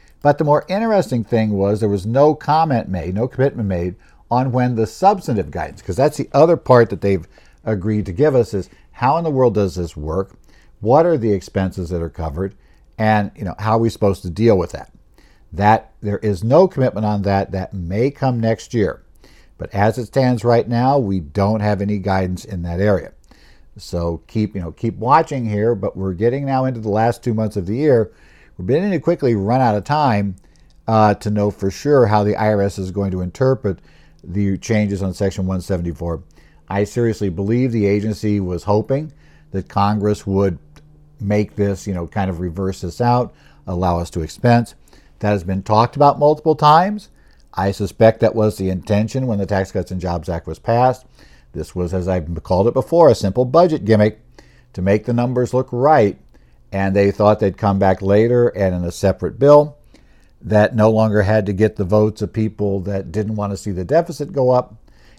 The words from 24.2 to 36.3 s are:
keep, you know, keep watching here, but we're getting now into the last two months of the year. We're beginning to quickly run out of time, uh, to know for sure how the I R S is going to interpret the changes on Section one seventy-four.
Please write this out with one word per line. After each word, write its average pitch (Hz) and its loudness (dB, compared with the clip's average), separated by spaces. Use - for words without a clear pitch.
keep, 107 -4
you 95 -8
know, 85 -8
keep 95 -6
watching 135 0
here, 110 0
but 98 -6
we're 95 -4
getting 120 -2
now 135 -2
into 127 -4
the 110 -6
last 113 0
two 120 -2
months 107 -4
of 92 -4
the 101 -4
year. 127 2
We're 90 -10
beginning 165 0
to 170 -2
quickly 139 0
run 107 0
out 113 2
of 101 -4
time, 107 0
uh, 107 4
to - -6
know 104 0
for 98 -4
sure 139 2
how 104 2
the 104 0
I 107 0
R 101 0
S 101 -2
is 95 -6
going 98 -4
to 90 -4
interpret 104 -2
the 98 -2
changes 101 -2
on 95 -4
Section 95 -4
one 92 -4
seventy-four. 85 -6